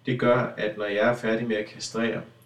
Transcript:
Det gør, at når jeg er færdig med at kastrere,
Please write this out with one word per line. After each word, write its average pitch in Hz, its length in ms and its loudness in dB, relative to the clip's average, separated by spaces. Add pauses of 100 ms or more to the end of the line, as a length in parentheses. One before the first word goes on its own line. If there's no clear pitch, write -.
Det 127 140 0
gør, 120 380 4
at 107 200 -2
når 104 80 -4
jeg 104 260 2
er 123 40 0
færdig 113 320 0
med 110 80 0
at 107 100 -2
kastrere, - 560 -4 (240)